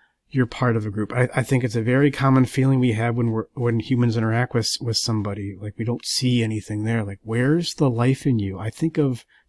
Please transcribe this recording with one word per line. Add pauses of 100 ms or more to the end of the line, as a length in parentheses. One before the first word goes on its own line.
(320)
you're
part
of
a
group.
I,
I
think
it's
a
very
common
feeling
we
have
when
we're,
when
humans
interact
with,
with
somebody.
Like,
we
don't
see
anything
there.
Like,
where's
the
life
in
you?
I
think
of (260)